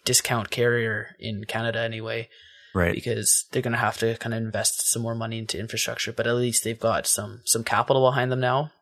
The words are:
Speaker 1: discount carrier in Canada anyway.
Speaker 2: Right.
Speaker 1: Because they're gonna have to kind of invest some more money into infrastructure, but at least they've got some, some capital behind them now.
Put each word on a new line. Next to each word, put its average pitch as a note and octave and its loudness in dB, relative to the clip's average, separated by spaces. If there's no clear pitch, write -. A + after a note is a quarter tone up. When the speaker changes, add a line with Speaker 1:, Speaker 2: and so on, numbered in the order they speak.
Speaker 1:
discount B2 0
carrier A#2 0
in G#2 -6
Canada A2+ -2
anyway. A2+ -4
Speaker 2:
Right. F2 4
Speaker 1:
Because - 0
they're C3 0
gonna A#2 0
have G#2+ 0
to A2+ 0
kind A#2 -4
of A2+ -2
invest G#2+ -2
some A#2 0
more A2+ -4
money A2+ -6
into A2 -6
infrastructure, A2 -4
but A2+ -2
at A#2+ 2
least B2 2
they've A2+ -4
got A2+ 0
some, G#2+ -2
some A#2 2
capital B2+ 4
behind B2+ 2
them B2+ 0
now. C3 0